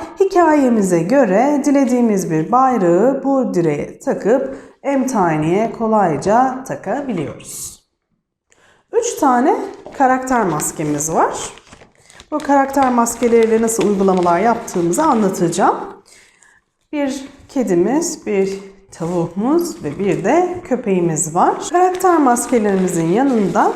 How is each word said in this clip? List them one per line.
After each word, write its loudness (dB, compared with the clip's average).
Hikayemize 2
göre 2
dilediğimiz 2
bir -2
bayrağı 2
bu 0
direğe -2
takıp -2
M -2
Tiny'ye 0
kolayca 0
takabiliyoruz. -10
Üç -2
tane 2
karakter 0
maskemiz -4
var. 0
Bu -4
karakter 0
maskeleriyle 2
nasıl 0
uygulamalar 2
yaptığımızı 0
anlatacağım. 0
Bir -4
kedimiz, 0
bir -4
tavuğumuz -2
ve -8
bir -2
de 0
köpeğimiz -2
var. 2
Karakter 2
maskelerimizin 2
yanında 2